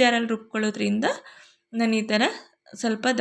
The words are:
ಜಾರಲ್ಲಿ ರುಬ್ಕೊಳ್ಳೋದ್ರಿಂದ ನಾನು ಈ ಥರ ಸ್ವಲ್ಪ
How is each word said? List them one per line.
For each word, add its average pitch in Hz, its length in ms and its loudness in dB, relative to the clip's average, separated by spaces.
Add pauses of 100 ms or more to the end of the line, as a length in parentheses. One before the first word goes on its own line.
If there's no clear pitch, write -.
ಜಾರಲ್ಲಿ 233 320 4
ರುಬ್ಕೊಳ್ಳೋದ್ರಿಂದ 214 720 -2 (720)
ನಾನು 226 220 2
ಈ - 100 -6
ಥರ 214 100 2 (600)
ಸ್ವಲ್ಪ 220 240 -2 (160)